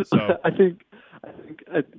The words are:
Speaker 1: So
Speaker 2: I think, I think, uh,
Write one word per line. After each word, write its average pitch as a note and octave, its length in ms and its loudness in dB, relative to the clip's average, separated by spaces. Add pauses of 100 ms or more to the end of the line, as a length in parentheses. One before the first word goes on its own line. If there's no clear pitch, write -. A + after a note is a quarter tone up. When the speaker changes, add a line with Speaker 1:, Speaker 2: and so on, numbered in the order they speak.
Speaker 1:
So G#2+ 360 0
Speaker 2:
I E3+ 80 0
think, F#3 340 2 (380)
I - 80 -18
think, - 320 -20 (100)
uh, D#3+ 100 -2 (160)